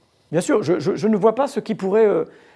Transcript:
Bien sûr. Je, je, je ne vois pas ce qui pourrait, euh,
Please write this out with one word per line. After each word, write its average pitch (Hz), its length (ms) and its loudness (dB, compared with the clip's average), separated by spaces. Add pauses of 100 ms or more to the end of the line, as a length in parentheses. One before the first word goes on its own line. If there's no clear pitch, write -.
(320)
Bien 165 100 0
sûr. 233 200 0
Je, 165 180 0
je, 180 160 -2
je 156 120 -2
ne 220 100 2
vois 220 160 4
pas 262 140 -2
ce - 120 -6
qui 220 140 -6
pourrait, 202 320 2
euh, 160 200 2 (300)